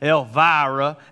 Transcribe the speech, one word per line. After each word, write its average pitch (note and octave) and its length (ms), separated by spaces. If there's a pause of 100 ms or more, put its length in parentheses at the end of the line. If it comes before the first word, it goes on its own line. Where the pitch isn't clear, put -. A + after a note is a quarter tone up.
Elvira. C#3+ 960 (140)